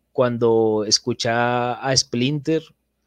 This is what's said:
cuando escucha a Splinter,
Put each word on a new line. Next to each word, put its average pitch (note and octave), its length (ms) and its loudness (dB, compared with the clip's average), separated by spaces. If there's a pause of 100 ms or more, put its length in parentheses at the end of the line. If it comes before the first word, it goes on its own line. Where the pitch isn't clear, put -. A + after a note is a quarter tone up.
(120)
cuando A2+ 760 2
escucha A#2+ 880 -2
a C3 220 -2
Splinter, D3 640 -2 (440)